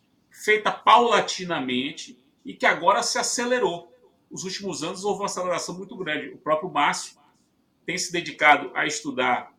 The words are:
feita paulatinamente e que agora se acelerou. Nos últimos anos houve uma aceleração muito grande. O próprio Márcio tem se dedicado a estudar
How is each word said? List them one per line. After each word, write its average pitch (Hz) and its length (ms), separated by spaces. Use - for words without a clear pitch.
feita 208 400
paulatinamente 175 1500
e - 120
que - 100
agora 196 380
se 240 160
acelerou. 226 760
Nos 160 120
últimos 185 400
anos 185 200
houve 196 160
uma 202 80
aceleração 180 500
muito 196 180
grande. 151 340
O - 80
próprio 156 340
Márcio 151 480
tem 170 120
se - 140
dedicado 147 640
a 147 140
estudar 123 720